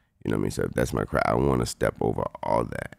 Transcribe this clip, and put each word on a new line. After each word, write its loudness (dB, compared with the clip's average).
You -2
know 2
what 2
I 2
mean? 0
So -2
if -4
that's 0
my 0
craft, -2
I 2
wanna 4
step -2
over 0
all 2
that, -8